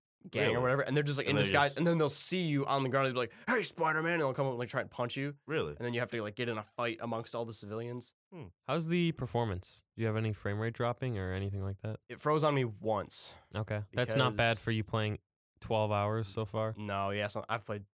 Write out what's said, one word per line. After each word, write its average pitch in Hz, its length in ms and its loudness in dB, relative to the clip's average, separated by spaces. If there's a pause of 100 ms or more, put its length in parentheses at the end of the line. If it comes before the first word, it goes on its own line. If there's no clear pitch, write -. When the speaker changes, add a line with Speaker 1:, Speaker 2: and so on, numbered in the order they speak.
(300)
Speaker 1:
gang 107 140 0
Speaker 2:
Really? 110 120 4
Speaker 1:
or 120 60 2
whatever, 131 200 2
and - 140 0
they're 151 80 4
just, 143 140 2
like, 139 80 -2
Speaker 2:
And - 40 2
Speaker 1:
in 107 60 4
Speaker 2:
they're 104 80 6
Speaker 1:
disguise, 143 280 6
Speaker 2:
just - 60 -6
Speaker 1:
and 170 80 4
then 170 120 4
they'll 156 100 6
see 180 340 2
you 147 240 2
on 139 160 2
the 131 60 2
ground 135 180 2
and 131 80 0
be 123 60 -2
like, 117 120 -2 (140)
"Hey, 226 160 4
Spider-Man," 160 520 0
and 165 80 2
they'll 131 120 2
come 143 120 0
up 135 60 0
and, 120 60 -4
like, 120 120 -2
try 135 100 0
and 101 100 -4
punch 120 260 -4
you. 139 200 -4 (100)
Speaker 2:
Really? 123 300 -2
Speaker 1:
And - 40 -10
then 120 140 -2
you 117 60 0
have 117 100 -2
to, 117 120 -4
like, 104 120 -6
get 120 140 -4
in 110 100 -2
a 104 60 -6
fight 117 360 -4
amongst 117 360 -4
all 117 80 -2
the 117 80 -8
civilians. 113 640 -8 (180)
Speaker 2:
Hmm. 160 140 -12 (200)
Speaker 3:
How's 160 220 0
the 170 240 2
performance? 117 720 -2 (100)
Do - 80 -8
you 113 60 2
have 107 80 0
any 110 160 0
frame 101 260 -6
rate 113 160 -2
dropping 120 440 -2
or 92 140 -2
anything 98 300 -2
like 98 200 -4
that? 110 260 -6
Speaker 1:
It 120 120 -10
froze 151 220 2
on 151 120 4
me 135 100 2
once. 104 720 -2 (200)
Speaker 3:
Okay. 104 380 -4
That's 117 240 0
not 127 180 4
bad 117 200 4
Speaker 1:
Because 104 100 -6
Speaker 3:
for 123 80 0
you 110 100 0
playing 107 380 -2 (400)
twelve 107 320 0
hours 104 360 0
so 110 180 -4
far. 110 300 -2
Speaker 1:
No, 101 340 -2
yeah, 101 180 0
so - 200 -4
I've 113 160 -4
played 104 200 -6 (140)